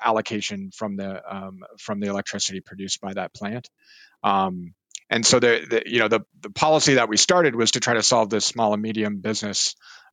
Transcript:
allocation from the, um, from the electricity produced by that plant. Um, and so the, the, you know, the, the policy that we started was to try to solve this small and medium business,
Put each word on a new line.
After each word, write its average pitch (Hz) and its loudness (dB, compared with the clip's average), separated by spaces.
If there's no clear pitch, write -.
allocation 107 -2
from 104 -8
the, 98 -8
um, 95 -12
from 104 -8
the 101 -2
electricity 98 -4
produced 98 -8
by 98 -8
that 95 -6
plant. 110 -8
Um, 95 0
and 117 0
so 127 6
the, 117 4
the, 113 0
you 117 0
know, 123 4
the, 110 2
the - -14
policy 156 4
that 117 4
we 107 0
started 170 4
was 117 0
to 127 0
try 120 0
to 110 2
solve 113 2
this 104 0
small 110 0
and 107 -2
medium 107 -2
business, 107 -4